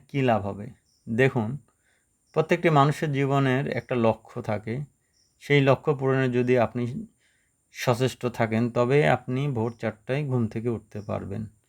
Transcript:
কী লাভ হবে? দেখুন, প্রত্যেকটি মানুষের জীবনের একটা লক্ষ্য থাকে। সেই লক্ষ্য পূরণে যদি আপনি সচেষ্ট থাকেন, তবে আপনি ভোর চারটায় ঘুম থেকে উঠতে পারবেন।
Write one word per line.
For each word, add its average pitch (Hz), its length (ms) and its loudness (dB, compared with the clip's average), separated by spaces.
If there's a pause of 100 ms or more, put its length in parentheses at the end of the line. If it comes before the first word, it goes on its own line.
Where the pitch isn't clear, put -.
কী 139 140 -2
লাভ 107 240 2
হবে? 101 200 -8 (420)
দেখুন, 123 500 0 (760)
প্রত্যেকটি 170 380 2
মানুষের 147 420 2
জীবনের 139 560 0
একটা - 260 -6
লক্ষ্য 113 480 -2
থাকে। 110 380 -6 (600)
সেই 143 200 4
লক্ষ্য 135 340 4
পূরণে 131 340 0
যদি 123 300 2
আপনি 120 480 -2 (640)
সচেষ্ট 123 540 -2
থাকেন, 113 440 -2
তবে 135 380 2
আপনি 135 400 -2
ভোর 117 320 -4
চারটায় 131 460 -6
ঘুম 123 200 0
থেকে 113 220 -6
উঠতে 107 320 -8
পারবেন। 101 460 -8 (220)